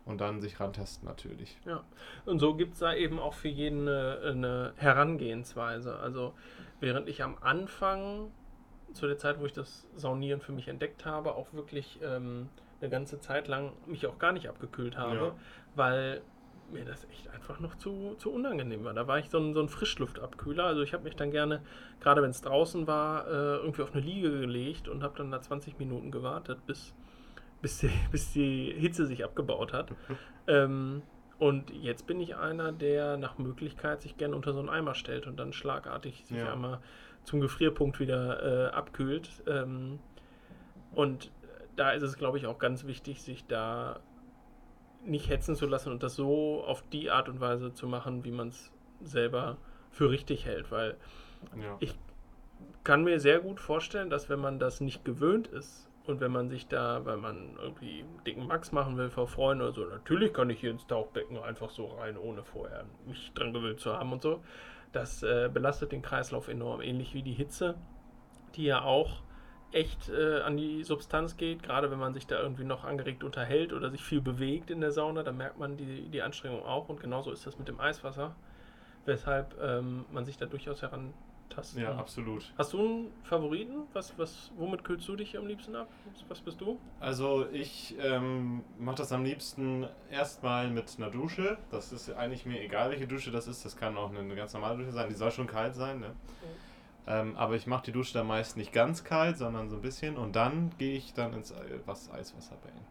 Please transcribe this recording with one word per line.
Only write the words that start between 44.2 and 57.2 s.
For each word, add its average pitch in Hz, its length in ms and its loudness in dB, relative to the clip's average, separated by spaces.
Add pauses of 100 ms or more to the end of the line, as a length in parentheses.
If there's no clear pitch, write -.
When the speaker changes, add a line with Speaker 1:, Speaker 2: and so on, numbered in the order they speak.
Speaker 2:
nicht 151 260 0
hetzen 147 260 2
zu 143 100 0
lassen 135 260 2
und 123 120 -4
das 123 120 -2
so 151 480 4
auf 127 200 -2 (100)
die 151 160 -2
Art 131 180 6
und 131 140 -4
Weise 123 320 2
zu 127 140 -8
machen, 123 360 -2
wie 120 80 -4
man's 120 400 -6 (320)
selber 123 540 2 (320)
für 139 220 6
richtig 135 340 0
hält, 104 260 -4
weil 110 240 0 (640)
Speaker 1:
Ja. 104 200 -6
Speaker 2:
ich - 180 -4 (880)
kann 147 200 8
mir 170 160 6
sehr 143 200 10
gut 190 200 -6
vorstellen, 165 520 -2
dass 143 180 -2
wenn 139 100 2
man 139 200 -2
das 127 200 2
nicht 139 240 -2
gewöhnt 156 440 4
ist - 420 -12 (160)
und 135 140 0
wenn 127 120 2
man 123 180 2
sich 127 180 -8
da, 123 360 0
weil 117 140 -2
man 101 420 -6